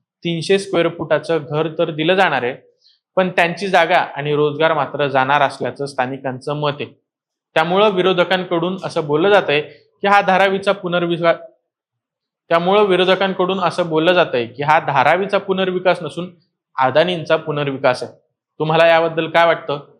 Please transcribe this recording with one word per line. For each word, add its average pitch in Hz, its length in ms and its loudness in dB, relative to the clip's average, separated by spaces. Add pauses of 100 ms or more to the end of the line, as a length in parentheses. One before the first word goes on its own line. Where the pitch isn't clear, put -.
(240)
तीनशे 170 340 0
स्क्वेअर 170 300 0
फुटाचं 165 500 -2 (120)
घर 151 180 -2 (100)
तर 165 120 -2
दिलं 156 240 0
जाणार 165 280 2
आहे, 123 120 -4 (640)
पण 185 120 2
त्यांची 175 380 0
जागा 175 320 4
आणि 147 360 -2
रोजगार 151 400 2
मात्र 143 340 -2
जाणार 135 340 2
असल्याचं 135 440 -4
स्थानिकांचं 135 680 -6
मत 147 260 -2
आहे. - 220 -12 (520)
त्यामुळं 180 360 2
विरोधकांकडून 180 960 0
असं 160 220 -4
बोललं 151 240 2
जातंय 175 300 2 (400)
की 202 60 -4
हा 202 140 6
धारावीचा 190 520 2
पुनर्विका-, 170 640 0 (1120)
त्यामुळं 180 340 2
विरोधकांकडून 185 800 0
असं 175 280 -2
बोललं 160 240 2
जातंय 165 340 0
की 113 160 -12
हा 151 180 4
धारावीचा 156 580 0
पुनर्विकास 185 640 -2
नसून 170 280 -10 (500)
अदानींचा 156 560 2
पुनर्विकास 143 680 -2
आहे. 113 100 -12 (460)
तुम्हाला 160 280 4
याबद्दल 165 420 2
काय 165 180 4
वाटतं? 147 340 -2 (200)